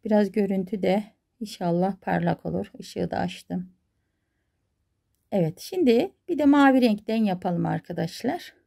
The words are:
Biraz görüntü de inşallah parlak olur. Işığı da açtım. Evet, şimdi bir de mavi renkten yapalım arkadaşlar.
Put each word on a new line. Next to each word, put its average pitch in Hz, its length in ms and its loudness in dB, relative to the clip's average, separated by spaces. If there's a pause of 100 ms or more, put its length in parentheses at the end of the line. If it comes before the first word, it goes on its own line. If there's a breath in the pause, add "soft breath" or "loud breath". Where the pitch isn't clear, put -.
Biraz 208 280 2
görüntü 190 500 -2
de 190 220 2 (360)
inşallah 185 600 -2
parlak 175 460 -2
olur. 180 320 -6
Işığı 180 320 -6
da - 80 -4
açtım. 180 540 -8 (1600)
Evet, 170 280 0
şimdi 320 520 2 (160)
bir 330 100 -2
de 294 60 0
mavi 277 360 6
renkten 220 440 0
yapalım 180 420 -2
arkadaşlar. 170 880 -6 (120)